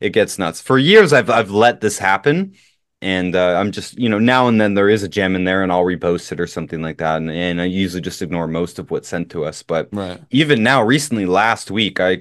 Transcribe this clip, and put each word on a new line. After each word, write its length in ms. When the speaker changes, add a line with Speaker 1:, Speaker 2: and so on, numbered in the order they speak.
Speaker 1:
It 100
gets 280
nuts. 240
For 160
years, 340
I've, 180
I've 200
let 320
this 160
happen. 560
And, 320
uh, 240
I'm 140
just, 260
you 120
know, 80
now 280
and 140
then 140
there 160
is 120
a 60
gem 260
in 100
there 180
and 100
I'll 120
repost 480
it 60
or 80
something 360
like 160
that. 180
And, 140
and 320
I 20
usually 380
just 180
ignore 260
most 320
of 120
what's 180
sent 220
to 160
us. 160
But 280
Speaker 2:
Right. 300
Speaker 1:
even 300
now, 200
recently, 420
last 460
week, 280
I, 220